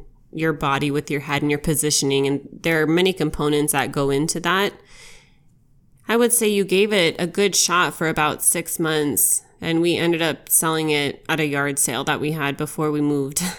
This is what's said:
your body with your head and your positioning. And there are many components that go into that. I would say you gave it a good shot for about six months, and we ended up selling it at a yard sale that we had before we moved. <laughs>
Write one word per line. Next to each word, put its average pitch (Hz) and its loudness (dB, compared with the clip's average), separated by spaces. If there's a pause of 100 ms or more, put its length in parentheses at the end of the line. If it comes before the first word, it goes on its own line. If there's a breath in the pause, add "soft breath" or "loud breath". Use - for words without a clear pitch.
(320)
your 160 0
body 143 -2
with 147 -4
your 143 -2
head 143 -2
and 147 0
your 147 0
positioning. 143 0
And 139 -4
there 165 0
are 156 2
many 180 2
components 151 0
that 135 0
go 139 0
into 151 0
that. 185 0 (1400 loud breath)
I 220 2
would 233 4
say 220 2
you 202 2
gave 202 2
it 170 2
a 175 0
good 196 0
shot 170 2
for 165 -2
about 156 0
six - -2
months, 156 0 (180)
and 165 0
we 170 2
ended 170 0
up 156 -4
selling 160 0
it 143 -2
at 156 0
a 156 0
yard 143 -2
sale 131 -2
that 147 0
we 151 -2
had 143 -4
before 151 -4
we 151 -2
moved. 147 -2
<laughs> - -8